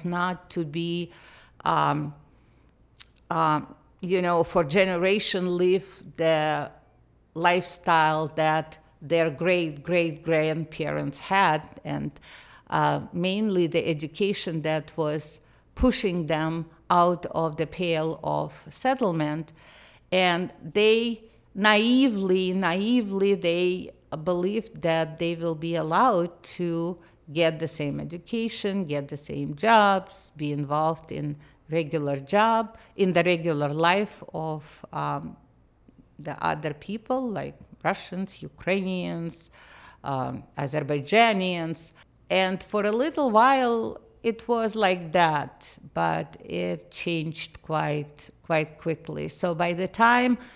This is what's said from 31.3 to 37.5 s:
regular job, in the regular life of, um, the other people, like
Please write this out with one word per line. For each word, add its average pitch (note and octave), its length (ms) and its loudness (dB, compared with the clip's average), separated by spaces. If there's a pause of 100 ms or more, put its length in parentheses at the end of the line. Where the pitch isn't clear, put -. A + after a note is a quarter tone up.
regular D3 500 -2
job, A3 560 2 (180)
in F#3 200 2
the E3+ 100 6
regular D#3+ 460 2
life F3 520 2 (120)
of, D#3+ 580 -8
um, D3 420 -6 (840)
the D3 260 -12
other D#3 300 -2
people, A#3+ 560 -6
like C#3+ 260 -8 (260)